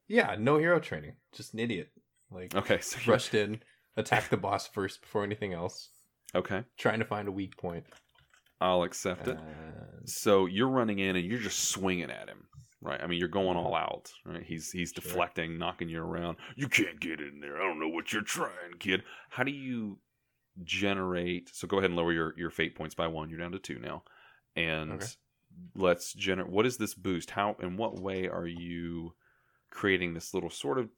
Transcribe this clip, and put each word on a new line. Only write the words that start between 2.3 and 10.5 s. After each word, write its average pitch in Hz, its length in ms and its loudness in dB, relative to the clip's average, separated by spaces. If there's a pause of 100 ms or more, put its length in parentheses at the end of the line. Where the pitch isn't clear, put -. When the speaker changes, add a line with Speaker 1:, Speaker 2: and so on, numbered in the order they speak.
Speaker 2:
Okay, 95 240 2
so - 240 -6
you're 117 100 8
Speaker 1:
rushed - 200 2
in, 107 280 2 (340)
attacked - 340 2
the 117 60 4
boss 98 300 0
first - 360 -4
before 104 200 -2
anything 101 300 -2
else. 85 380 -6 (440)
Speaker 2:
Okay. 95 300 0 (140)
Speaker 1:
Trying 110 220 2
to 110 40 0
find 104 240 -4
a 98 40 -2
weak 95 260 -6
point. 85 260 -6 (760)
Speaker 2:
I'll 90 260 4
accept - 440 -4
it. - 80 -2
Speaker 1:
And 78 720 -14
Speaker 2:
So 98 380 6
you're 101 240 4